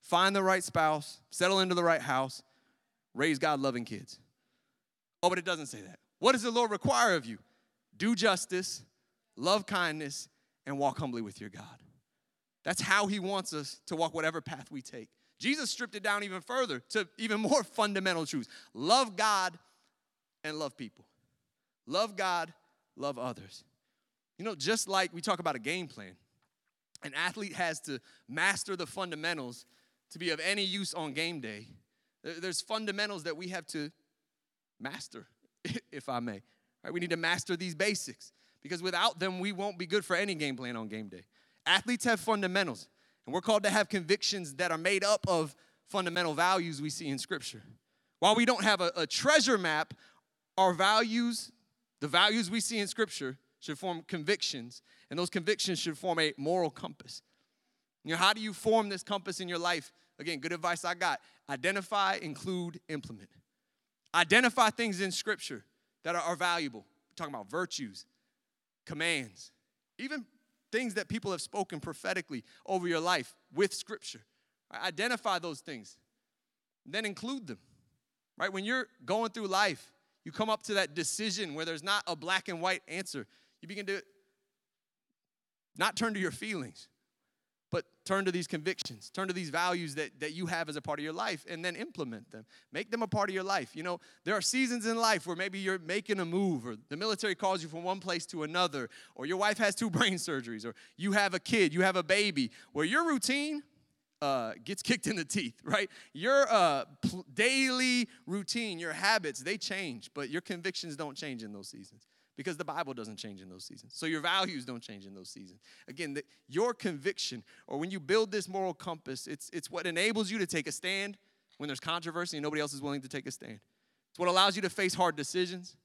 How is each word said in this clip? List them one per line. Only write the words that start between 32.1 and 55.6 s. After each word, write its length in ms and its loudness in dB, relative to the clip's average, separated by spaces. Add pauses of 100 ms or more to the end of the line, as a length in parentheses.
There, 120 -8
there's 260 -4
fundamentals 640 -4
that 120 -4
we 120 -8
have 200 -6
to 220 -6 (880)
master, 460 -12 (320)
<laughs> 340 -8
if 160 -10
I 120 -2
may. 220 -6 (420)
Right? 80 -8
We 80 -2
need 100 -2
to 60 2
master 400 0
these 180 -4
basics 580 -2 (300)
because 200 -8
without 360 2
them, 220 0
we 120 -2
won't 260 -4
be 80 -4
good 180 2
for 100 0
any 200 2
game 220 -2
plan 200 -6
on 120 -6
game 200 -8
day. 160 -16 (420)
Athletes 380 4
have 160 4
fundamentals, 680 0 (380)
and 80 -6
we're 60 2
called 240 4
to 60 4
have 180 4
convictions 640 0
that 160 0
are 80 0
made 260 2
up 240 4
of 260 2 (340)
fundamental 460 2
values 460 2
we 100 -4
see 180 -6
in 100 -2
Scripture. 440 -8 (580)
While 140 8
we 100 6
don't 200 4
have 160 6
a, 160 2
a 100 0
treasure 520 6
map, 360 0 (640)
our 160 6
values, 800 2 (480)
the 80 -4
values 420 6
we 100 0
see 180 -2
in 80 0
Scripture, 520 -4 (220)
should 180 -8
form 280 -4
convictions, 760 -4 (280)
and 80 -4
those 120 0
convictions 480 0